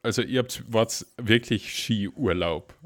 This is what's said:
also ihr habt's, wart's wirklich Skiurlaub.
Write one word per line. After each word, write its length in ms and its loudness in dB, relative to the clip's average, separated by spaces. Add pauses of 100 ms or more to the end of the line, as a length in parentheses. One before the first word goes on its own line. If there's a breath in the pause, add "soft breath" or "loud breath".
also 180 0
ihr 200 0
habt's, 280 -6
wart's 480 0
wirklich 580 2
Skiurlaub. 1000 -2 (120)